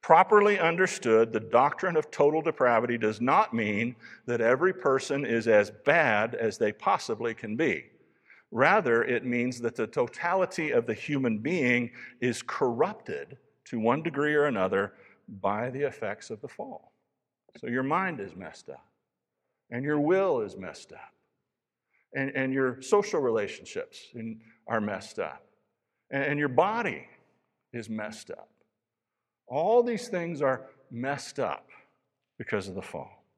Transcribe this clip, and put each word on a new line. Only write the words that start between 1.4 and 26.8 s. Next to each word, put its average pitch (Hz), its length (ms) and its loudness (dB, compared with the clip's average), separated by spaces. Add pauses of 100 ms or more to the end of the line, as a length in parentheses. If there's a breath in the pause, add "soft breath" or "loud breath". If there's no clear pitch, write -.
doctrine 143 560 2
of 151 140 0
total 151 320 2
depravity 120 560 2
does 107 240 -2
not 170 320 2
mean 110 420 -2 (300 loud breath)
that 120 160 -2
every 135 320 4
person 139 500 0
is 113 240 0
as 104 220 6 (160)
bad 120 480 4
as 110 240 -2
they 107 140 2
possibly 117 600 -2
can 110 240 -8
be. 123 300 0 (640 soft breath)
Rather, 135 520 4
it 123 220 -2
means 120 380 -2
that 117 140 -4
the 113 100 -2
totality 165 840 -2
of 117 120 2
the 117 80 -4
human 127 460 -2
being 123 520 0 (300 loud breath)
is 123 220 -2
corrupted 127 960 -4 (260)
to 117 160 -8
one 123 220 2
degree 151 320 -2
or 147 100 4
another 98 480 0 (480 soft breath)
by 104 300 -2
the 131 100 -8
effects 113 480 -6
of 107 140 -12
the 139 60 -12
fall. - 440 -16 (640)
So 123 120 -12
your 123 140 -2
mind 160 380 -2
is 92 160 -10
messed 87 320 -16
up, 69 160 -18 (840)
and 120 120 -6
your 147 180 0
will 170 420 2
is 92 120 -8
messed 92 380 -14
up, - 220 -20 (1000)
and, 135 220 -2
and 131 160 -2
your 131 300 0
social 202 400 2
relationships - 920 -4
in, 113 280 -12 (260 soft breath)
are 113 140 0
messed 101 360 -6
up, 78 280 -6 (640)
and, 139 140 -2
and 147 140 -2
your 147 120 0
body 180 560 0 (680)